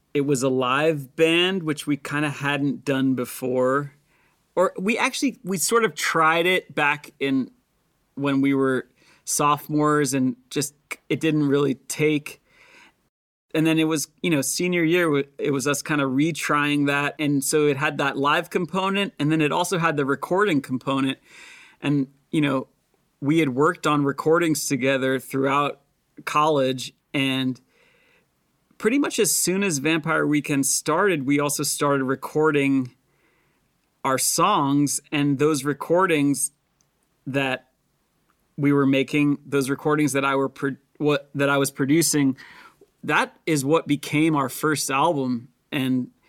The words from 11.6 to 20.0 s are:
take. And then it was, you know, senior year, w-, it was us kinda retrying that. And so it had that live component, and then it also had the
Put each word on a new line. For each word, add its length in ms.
take. 680
And 100
then 140
it 60
was, 240
you 80
know, 120
senior 420
year, 220
w-, 220
it 140
was 140
us 160
kinda 220
retrying 840
that. 300
And 240
so 260
it 100
had 220
that 180
live 320
component, 680
and 140
then 100
it 120
also 240
had 180
the 100